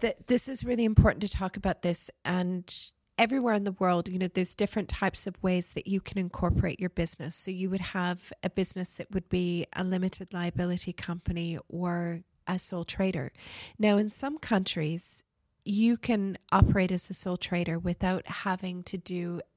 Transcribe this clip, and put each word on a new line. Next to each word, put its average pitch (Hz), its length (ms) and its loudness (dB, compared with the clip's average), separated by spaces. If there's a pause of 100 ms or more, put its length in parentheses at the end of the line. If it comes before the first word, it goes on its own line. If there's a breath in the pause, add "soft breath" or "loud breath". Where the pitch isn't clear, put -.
th-, - 160 0 (120)
this 254 200 4
is 269 160 -4
really 240 200 2
important 214 380 8
to 202 60 0
talk 190 300 -4
about 190 240 0
this. - 280 0 (140)
And 180 500 -2 (440)
everywhere 240 340 4
in 202 120 2
the 196 80 -2
world, 180 360 2
you 185 100 -4
know, 185 100 0
there's 180 260 -2
different 202 340 -2
types - 380 -2
of 190 160 -6
ways 180 320 0
that - 120 -6
you 190 140 0
can - 160 -10
incorporate 180 640 0
your 180 100 -2
business. 165 460 -4
So - 140 -4
you 185 180 -4
would 185 140 -2
have 180 500 -4 (100)
a 196 60 -2
business 180 480 -2
that - 160 -12
would 185 160 -4
be 175 380 0 (100)
a 185 80 -2
limited 185 480 -2
liability 175 640 -2
company 170 640 -4 (100)
or 175 540 -2 (240)
a 185 120 -2
sole 175 260 -4
trader. 180 460 -2 (480 loud breath)
Now, 208 200 6
in 214 100 2
some 277 300 -4
countries, 170 840 0 (400)
you 226 360 4
can 196 400 0 (120)
operate 190 400 6
as 180 200 -2
a 190 40 -6
sole 180 220 -2
trader 170 420 -2
without 180 480 -2
having 185 560 -6
to - 140 -8
do 175 460 -6 (140)